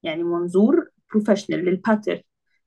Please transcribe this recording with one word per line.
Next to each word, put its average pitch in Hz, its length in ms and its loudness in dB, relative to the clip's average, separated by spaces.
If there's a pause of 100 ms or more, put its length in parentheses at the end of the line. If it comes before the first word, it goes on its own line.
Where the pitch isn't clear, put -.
يعني 165 200 -6
منظور 175 680 2 (200)
بروفيشنال 196 540 0
للباترن 190 580 -2 (440)